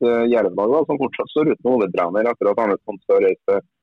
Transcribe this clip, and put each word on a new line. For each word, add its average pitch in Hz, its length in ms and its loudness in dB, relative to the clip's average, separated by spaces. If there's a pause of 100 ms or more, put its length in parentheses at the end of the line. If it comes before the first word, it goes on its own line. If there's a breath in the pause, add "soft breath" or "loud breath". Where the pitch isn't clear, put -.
eh, 117 240 2
Jerv-lag 104 420 0
da, 156 140 2
som 147 160 -4
fortsatt - 300 -6
står 151 180 0
uten 123 220 -2
hovedtrener 98 580 0
etter 113 220 -2
at 110 100 -2
Arne 101 160 0
Sandstad 98 400 -2
har 98 80 4
reist 95 240 0
til, 98 100 0 (220)